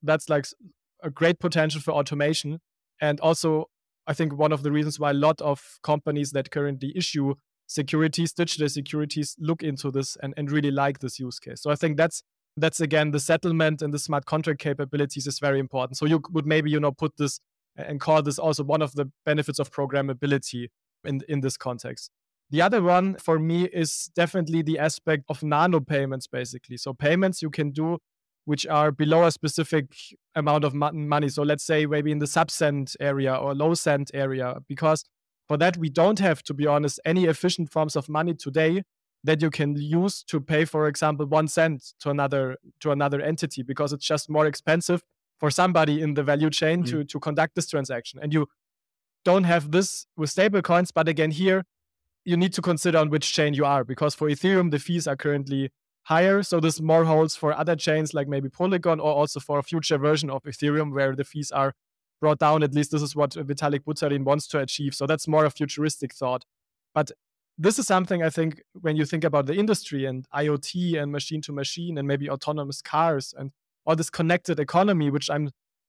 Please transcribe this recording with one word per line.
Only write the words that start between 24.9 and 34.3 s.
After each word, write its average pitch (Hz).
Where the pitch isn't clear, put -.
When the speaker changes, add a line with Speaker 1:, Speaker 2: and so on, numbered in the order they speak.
Speaker 1:
of 151
nano 156
payments, 135
basically. 123
So 139
payments 175
you 160
can 147
do 160
which 147
are 151
below 156
a 165
specific 151
amount 151
of 139
mon-, 147
money. 147
So 147
let's 147
say 151
maybe 151
in 147
the 147
sub-cent 147
area 139
or 139
low 151
cent 143
area, 131